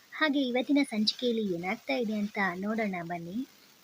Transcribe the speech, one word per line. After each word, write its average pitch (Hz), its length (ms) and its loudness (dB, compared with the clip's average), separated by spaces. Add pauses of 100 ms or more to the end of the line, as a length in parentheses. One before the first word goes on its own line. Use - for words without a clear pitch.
(140)
ಹಾಗೆ 294 280 2
ಇವತ್ತಿನ 254 420 2
ಸಂಚಿಕೆಯಲ್ಲಿ 214 720 0
ಏನಾಗ್ತಾ 185 400 -2
ಇದೆ 233 200 0
ಅಂತ 208 240 -2 (220)
ನೋಡೋಣ 208 440 -2
ಬನ್ನಿ. 170 340 -6 (460)